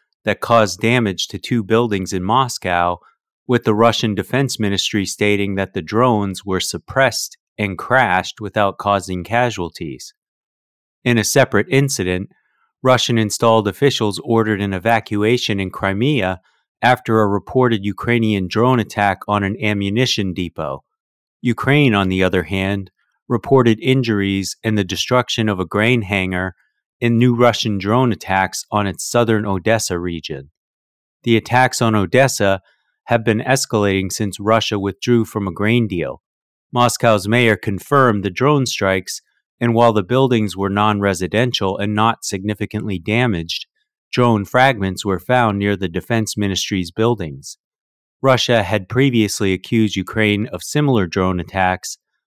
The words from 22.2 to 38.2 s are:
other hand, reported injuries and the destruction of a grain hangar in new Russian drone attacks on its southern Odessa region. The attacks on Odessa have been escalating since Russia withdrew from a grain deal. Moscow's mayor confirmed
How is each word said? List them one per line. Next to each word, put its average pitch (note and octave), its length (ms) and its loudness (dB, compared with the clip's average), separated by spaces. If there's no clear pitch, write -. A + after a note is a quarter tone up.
other F#2 200 2
hand, G2 460 -4
reported A#2+ 520 2
injuries G#2 840 0
and A2 120 0
the G2+ 80 2
destruction G#2+ 640 -2
of F#2+ 100 -2
a F2+ 60 -2
grain A2 380 0
hangar F#2 520 -4
in A#2 180 2
new A#2+ 180 4
Russian A2+ 420 2
drone A2+ 340 0
attacks F#2+ 600 -2
on G#2 160 0
its F2+ 160 -8
southern A2 420 0
Odessa G2 540 -2
region. E2 520 -10
The A2+ 140 4
attacks B2+ 440 2
on A2+ 120 2
Odessa G2+ 680 2
have A#2 180 0
been A2 160 2
escalating G2+ 720 0
since G2+ 280 -6
Russia G#2+ 400 0
withdrew A2 460 0
from G2+ 220 -6
a F2 60 -6
grain A2 340 0
deal. D#2 340 -6
Moscow's A#2 560 2
mayor A2+ 280 4
confirmed A2 680 0